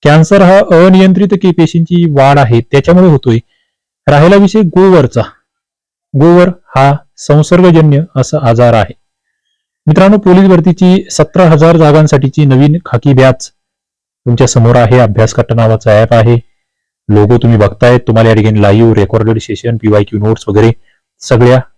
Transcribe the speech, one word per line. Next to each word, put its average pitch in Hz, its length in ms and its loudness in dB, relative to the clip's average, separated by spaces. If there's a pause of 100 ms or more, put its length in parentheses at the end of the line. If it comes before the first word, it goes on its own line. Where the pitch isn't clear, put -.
कॅन्सर 160 400 2
हा 185 440 2
अनियंत्रित 190 420 2 (140)
के-, 185 100 0
पेशींची 170 580 -2
वाढ 139 280 0
आहे, 117 220 0
त्याच्यामुळे 170 460 0
होतोय. 127 320 0 (680)
राहिला 151 280 2
विषय 202 240 0
गोवरचा. 180 640 0 (920)
गोवर 175 340 2
हा 139 440 -2 (240)
संसर्गजन्य 156 840 0 (160)
असा 147 220 -6 (100)
आजार 117 260 0
आहे. 107 200 -4 (920)
मित्रांनो, 190 300 2
पोलीस 196 320 2
भरतीची 185 600 0
सतरा 170 400 -2
हजार 165 260 2
जागांसाठीची 147 680 0
नवीन 143 400 0
खाकी 131 280 -4
बॅच 127 380 0 (760)
तुमच्या 123 200 -2
समोर 120 300 0
आहे. 120 220 0
अभ्यास 110 340 0
कट्टा 120 220 -4
नावाचा 110 480 0
ॲप 113 120 -2
आहे, 117 220 2 (720)
लोगो 104 300 0
तुम्ही 117 200 0
बघताय. 113 400 0
तुम्हाला 113 320 -2
या 110 60 2
ठिकाणी 107 260 -2
लाईव्ह, 110 320 2
रेकॉर्डेड 110 460 -2
सेशन, 117 360 -8
पीवायक्यू 104 420 -2
नोट्स 107 300 -4
वगैरे 107 240 0 (480)
सगळ्या 123 400 0 (180)